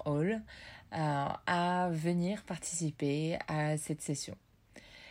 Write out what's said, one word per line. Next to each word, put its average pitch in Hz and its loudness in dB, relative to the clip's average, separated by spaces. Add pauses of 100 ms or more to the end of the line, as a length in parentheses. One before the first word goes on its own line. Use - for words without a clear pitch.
All, 175 2 (520)
euh, 147 2 (180)
à 180 4
venir 175 2
participer 156 0 (100)
à 151 2
cette 151 -4
session. - -4 (720)